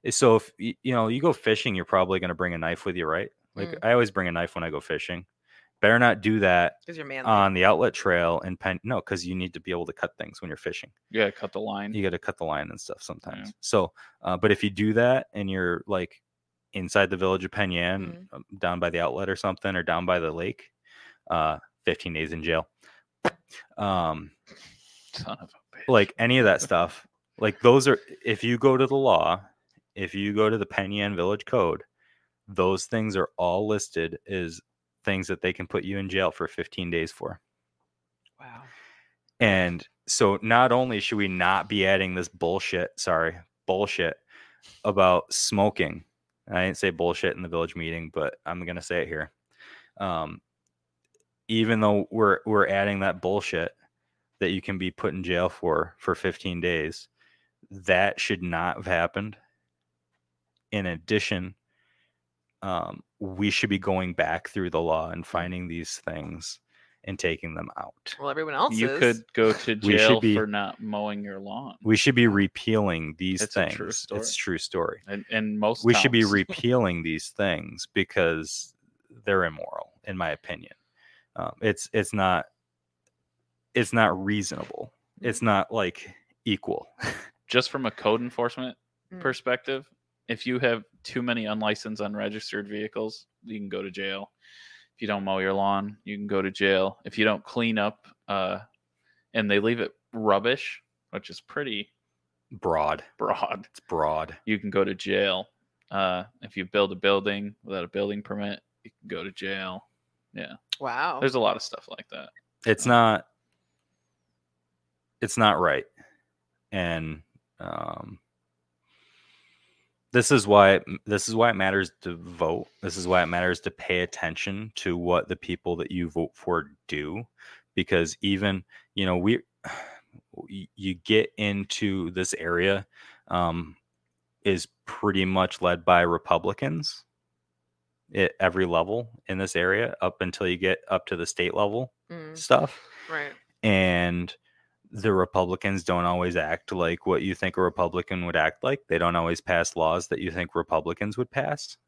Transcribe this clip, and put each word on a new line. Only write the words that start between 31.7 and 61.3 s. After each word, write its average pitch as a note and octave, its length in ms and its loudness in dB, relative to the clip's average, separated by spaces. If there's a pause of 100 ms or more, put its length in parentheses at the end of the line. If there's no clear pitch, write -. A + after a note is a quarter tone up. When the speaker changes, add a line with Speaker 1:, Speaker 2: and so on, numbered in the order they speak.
Speaker 1:
those F#2+ 400 0
things G#2+ 280 -2
are F#2 220 0
all F2+ 300 0
listed E2+ 500 -4 (100)
as F2 320 -6 (440)
things F#2+ 240 -2
that F#2 140 -6
they F#2 120 0
can F#2 140 -10
put - 180 -4
you G2 120 -6
in F#2+ 120 -6
jail F#2 220 0
for E2 160 -6
fifteen - 420 -8
days E2 220 -2
for. - 280 -10 (1000)
Speaker 2:
Wow. B2+ 240 -20 (760)
Speaker 1:
And F#2 460 2 (220)
so G2+ 340 4
not A#2 300 6
only B2 280 2
should G#2+ 180 -4
we G2+ 100 0
not F2+ 420 2
be G2+ 160 2
adding F#2+ 300 2
this F2+ 120 -4
bullshit, F2+ 680 -2
sorry, E2 400 0 (280)
bullshit F#2+ 520 -2 (640)
about F#2 500 4
smoking. F#2+ 720 0 (460)
I F2+ 160 0
didn't F#2+ 120 -4
say G2 120 2
bullshit E2+ 460 0
in E2+ 60 -12
the F2+ 80 -10
village E2 260 -4
meeting, E2 380 -8
but D2+ 220 -4 (100)
I'm F2 200 -8
gonna E2+ 160 -10
say F2 220 -4
it - 40 -6
here. D#2 240 -8 (640)
Um, E2 440 -6 (1080)
even A2+ 300 2
though G#2 320 4
we're, G#2 340 4
we're G#2 220 4
adding G2 320 0
that F#2+ 220 0
bullshit F#2 500 -2 (680)
that F#2 120 0
you F#2 100 -2
can G2 160 -6
be F2+ 140 -4
put E2+ 220 -4
in F2+ 100 -6
jail F2+ 260 2
for, D#2+ 480 0
for F2+ 180 -2
fifteen F2+ 460 -4
days, E2 460 -2 (640)
that G2 480 2
should F#2+ 240 -2
not F2 340 -2
have F#2+ 80 -12
happened. F#2 520 -2 (1300)
In G2+ 140 -2
addition, F#2 680 -2 (1080)